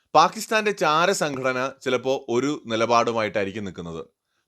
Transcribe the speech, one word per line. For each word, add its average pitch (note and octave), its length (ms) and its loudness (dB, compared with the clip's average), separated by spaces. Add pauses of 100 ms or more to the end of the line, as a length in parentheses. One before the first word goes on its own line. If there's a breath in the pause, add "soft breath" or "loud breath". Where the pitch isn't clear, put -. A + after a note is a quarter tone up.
(160)
പാകിസ്ഥാന്റെ G#3 560 2
ചാരസംഘടന D3+ 1000 0 (100)
ചിലപ്പോ C3 480 -2
ഒരു C3 360 0
നിലപാടുമായിട്ടായിരിക്കും A2 1000 0
നിൽക്കുന്നത്, E2+ 400 -10 (420)